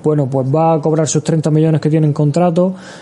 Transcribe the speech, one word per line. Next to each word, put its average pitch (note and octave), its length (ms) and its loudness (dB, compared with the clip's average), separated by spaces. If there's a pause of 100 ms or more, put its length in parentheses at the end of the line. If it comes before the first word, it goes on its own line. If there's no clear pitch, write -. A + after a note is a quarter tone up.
bueno, D3 260 0
pues C3+ 240 -2
va D#3+ 200 2
a D#3 80 0
cobrar D#3 260 0
sus D3 160 -2
treinta D#3+ 260 0
millones D#3 320 2
que D#3 80 0
tiene D#3 160 2
en D3 80 0
contrato, F3 600 0 (260)